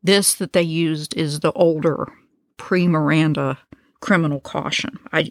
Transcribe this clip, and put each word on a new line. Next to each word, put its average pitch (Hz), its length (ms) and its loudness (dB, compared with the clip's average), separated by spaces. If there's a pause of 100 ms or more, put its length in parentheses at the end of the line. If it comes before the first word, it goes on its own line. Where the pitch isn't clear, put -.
This 196 300 4
that - 220 -6
they 175 80 4
used 160 520 -2
is 151 260 -4
the 156 120 0
older 160 580 0 (460)
pre-Miranda 156 1000 0 (420)
criminal 160 400 0
caution. - 580 -6 (140)
I, 156 180 0